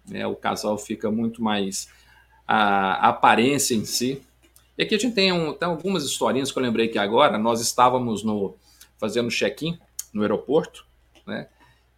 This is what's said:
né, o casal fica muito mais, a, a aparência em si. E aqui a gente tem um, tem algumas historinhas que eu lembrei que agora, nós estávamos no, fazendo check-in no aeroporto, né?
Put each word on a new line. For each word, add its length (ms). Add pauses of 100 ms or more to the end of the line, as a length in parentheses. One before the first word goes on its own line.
né, 220
o 80
casal 420
fica 360
muito 280
mais, 480 (580)
a, 600
a 40
aparência 680
em 80
si. 360 (560)
E 60
aqui 140
a 20
gente 160
tem 180
um, 200
tem 160
algumas 340
historinhas 480
que 80
eu 40
lembrei 260
que 100
agora, 400
nós 220
estávamos 640
no, 320 (420)
fazendo 320
check-in 480 (340)
no 100
aeroporto, 600 (400)
né? 220 (520)